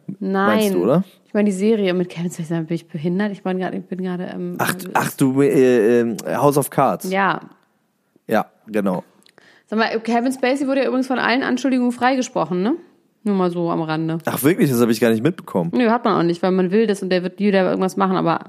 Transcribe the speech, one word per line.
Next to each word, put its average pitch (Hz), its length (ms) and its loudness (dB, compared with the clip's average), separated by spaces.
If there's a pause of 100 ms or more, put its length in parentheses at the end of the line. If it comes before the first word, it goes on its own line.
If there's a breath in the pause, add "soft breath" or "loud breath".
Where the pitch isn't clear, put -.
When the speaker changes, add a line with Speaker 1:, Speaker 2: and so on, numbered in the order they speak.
(200)
Speaker 1:
Nein. 190 260 -2 (120)
Speaker 2:
Meinst 208 160 2
du, 175 80 0
oder? 147 220 2 (200)
Speaker 1:
Ich - 80 -20
meine 208 160 2
die 190 80 0
Serie 202 380 2
mit 180 160 -2
Kevin 170 200 -6
Spacey, 165 340 -4
bin 170 100 -4
ich 160 120 -6
behindert? 180 460 -2
Ich 185 120 -12
meine 185 160 -2
grad, 185 120 -4
ich 190 100 -8
bin 185 200 -10
gerade, 180 220 -6
ähm, 175 340 -8
Speaker 2:
Ach, - 160 -2
Speaker 1:
äh, 185 180 -12
Speaker 2:
ach - 200 -2
du, 135 280 2
äh, 123 600 4
äh, 117 160 -2 (200)
House 139 220 2
of 131 100 0
Cards. 127 420 0
Speaker 1:
Ja. 190 300 0 (840)
Speaker 2:
Ja, 104 180 0 (220)
genau. 98 380 -2 (640 soft breath)
Speaker 1:
Sag 214 100 -4
mal, 226 220 -2
Kevin 233 320 0
Spacey 262 340 -2
wurde 269 160 0
ja 233 60 0
übrigens 254 180 -2
von 247 120 -2
allen 247 240 0
Anschuldigungen 247 500 0
freigesprochen, 240 680 -2
ne? 247 120 0 (480)
Nur 208 140 0
mal 180 140 2
so 170 200 -2
am 170 100 -2
Rande. 160 460 -2
Speaker 2:
Ach - 160 -2
wirklich? 165 280 4
Das 120 120 2
hab 113 80 4
ich 110 100 0
gar 120 100 4
nicht 113 120 2
mitbekommen. 165 520 -2
Speaker 1:
Nö, 240 140 2
hat 240 160 2
man 202 140 2
auch 165 60 2
nicht, 170 180 -2
weil 185 80 2
man 185 200 0
will 220 160 2
das 196 160 -2
und 185 60 -4
der 180 140 0
wird 180 180 -8
jeder 190 300 4
irgendwas 185 260 -2
machen, 190 200 0
aber 165 320 0